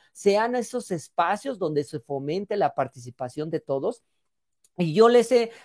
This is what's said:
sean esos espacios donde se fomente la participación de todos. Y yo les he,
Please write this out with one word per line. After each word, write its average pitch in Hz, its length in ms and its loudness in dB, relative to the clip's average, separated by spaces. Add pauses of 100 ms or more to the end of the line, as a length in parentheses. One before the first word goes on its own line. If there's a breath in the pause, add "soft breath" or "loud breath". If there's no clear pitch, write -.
(120)
sean 214 440 2
esos 240 340 -6
espacios 190 680 -2
donde 156 260 -2
se 147 160 -10
fomente 151 560 -6
la 165 180 0
participación 127 760 -8
de 160 100 -4
todos. 143 420 -4 (760)
Y 165 160 0
yo 220 160 8
les 240 220 4
he, 233 180 2 (140 loud breath)